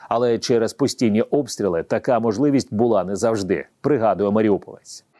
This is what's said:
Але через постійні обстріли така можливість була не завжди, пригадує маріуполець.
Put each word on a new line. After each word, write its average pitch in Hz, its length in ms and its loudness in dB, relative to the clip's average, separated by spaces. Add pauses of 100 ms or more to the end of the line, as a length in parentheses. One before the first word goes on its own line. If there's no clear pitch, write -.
Але 117 300 0
через 113 340 0
постійні 117 500 0
обстріли 101 600 -2
така 120 380 0
можливість 117 540 0
була 107 300 2
не 98 120 -6
завжди, 98 500 -2 (140)
пригадує 107 500 0
маріуполець. - 720 -2 (140)